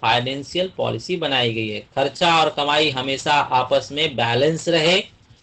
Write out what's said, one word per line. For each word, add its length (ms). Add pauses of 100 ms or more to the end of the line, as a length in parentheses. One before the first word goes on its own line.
financial 760
policy 400
बनाई 360
गई 140
है। 120 (160)
खर्चा 440
और 100
कमाई 400
हमेशा 440
आपस 580
में 240
balance 540
रहे, 300 (440)